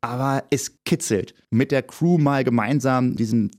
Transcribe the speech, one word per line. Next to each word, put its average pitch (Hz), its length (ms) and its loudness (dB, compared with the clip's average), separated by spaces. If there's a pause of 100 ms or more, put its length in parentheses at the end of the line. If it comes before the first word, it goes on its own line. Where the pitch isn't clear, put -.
Aber 131 480 -4
es - 280 -4 (100)
kitzelt, - 480 -2 (160)
mit 120 220 0
der 131 100 0
Crew 175 340 0
mal 143 260 2
gemeinsam 127 760 0
diesen 113 420 0